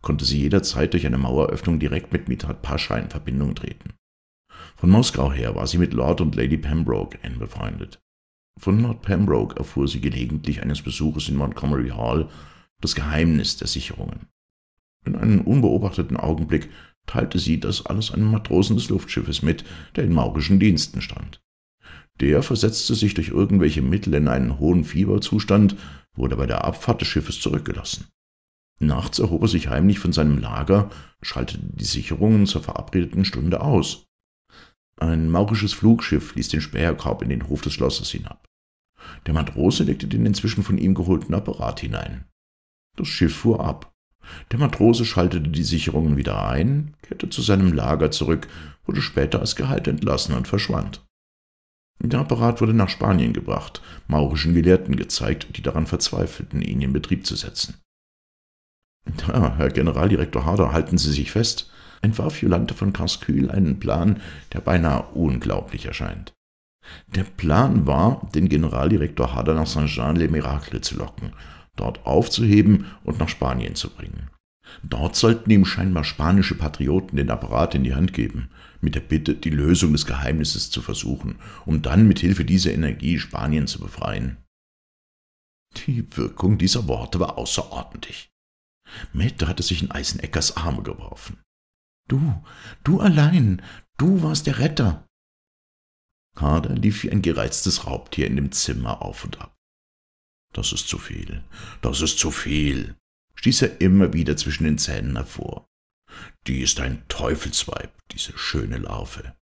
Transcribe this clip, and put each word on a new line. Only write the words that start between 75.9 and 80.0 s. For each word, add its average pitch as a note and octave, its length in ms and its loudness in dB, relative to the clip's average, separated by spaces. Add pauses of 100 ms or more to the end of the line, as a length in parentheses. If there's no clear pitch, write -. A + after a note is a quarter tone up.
spanische F2 520 2
Patrioten D2 600 -2
den C#2 160 0
Apparat B1 420 -2
in C#2 120 2
die B1+ 100 -2
Hand D#2 180 0
geben, A#1 360 -4 (320)
mit - 140 -2
der C#2 60 -2
Bitte, D2+ 320 0
die - 160 -4
Lösung D2+ 440 4
des D2+ 120 0